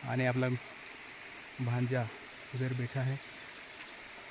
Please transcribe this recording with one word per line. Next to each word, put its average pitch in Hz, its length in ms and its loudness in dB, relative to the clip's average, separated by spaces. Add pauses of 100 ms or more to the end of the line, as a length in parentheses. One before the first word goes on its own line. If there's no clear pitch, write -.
आणि 127 180 6
आपला 127 200 6 (1120)
भांजा 123 420 4 (540)
उधर 127 180 2
बैठा 123 260 0
आहे, 131 160 4 (1160)